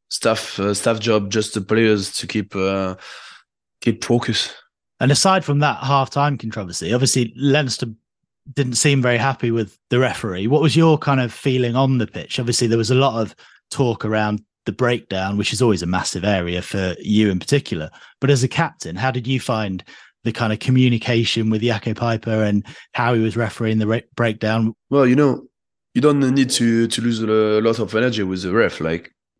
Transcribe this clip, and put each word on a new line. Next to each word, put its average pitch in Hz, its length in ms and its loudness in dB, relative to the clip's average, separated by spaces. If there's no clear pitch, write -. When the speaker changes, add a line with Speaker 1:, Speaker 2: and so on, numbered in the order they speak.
Speaker 1:
staff, - 500 -2
uh, 101 140 0
staff 113 260 0
job, 104 320 0
just 107 220 -2
the 107 60 -2
players 107 580 2
to - 100 -8
keep, 107 260 -6
uh, 95 400 -2
keep 110 240 -2
focus. - 500 -2
Speaker 2:
And 127 100 2
aside 190 340 4
from 143 140 0
that 147 220 0
halftime 139 580 0
controversy, 98 540 -6
obviously 123 440 2
Leinster 135 500 0
didn't 127 220 -2
seem 139 260 2
very 123 160 4
happy 131 320 0
with 113 260 -2
the 123 80 2
referee. 104 480 -2
What 147 160 2
was 143 140 2
your 160 220 6
kind 135 220 0
of 120 120 -4
feeling 127 440 -2
on 135 220 2
the 107 80 0
pitch? - 320 -10
Obviously, 120 280 0
there 113 120 2
was 110 120 0
a 127 40 4
lot 127 260 2
of 101 140 -4
talk 120 340 -2
around 107 380 -2
the 95 60 -4
breakdown, 101 640 -2
which 101 160 -2
is 107 80 -4
always 104 220 2
a 87 40 -6
massive 90 380 -4
area 90 380 -2
for 95 380 -4
you 104 280 2
in 92 120 0
particular. 87 500 -4
But 139 100 2
as 127 120 4
a 131 60 0
captain, 90 480 -4
how 127 140 -2
did 117 160 -6
you 131 120 -2
find 104 460 -4
the 117 80 0
kind 110 200 -2
of 107 60 -2
communication 120 880 2
with 110 140 0
Jaco 110 320 -2
Peyper 110 540 0
and 104 180 0
how 123 220 0
he 113 60 2
was 110 160 0
refereeing 110 420 -2
the 107 80 0
re-, 113 160 0
breakdown? 113 580 0
Speaker 1:
Well, 139 160 4
you 123 80 4
know, 143 320 2
you 127 60 2
don't 147 180 4
need 131 320 2
to, 117 380 2
to 117 120 -4
lose 113 220 -2
a 110 40 -2
lot 113 180 2
of 104 160 -6
energy 113 300 0
with 92 180 -4
the 92 100 -4
ref. 98 280 2
Like, 82 340 -6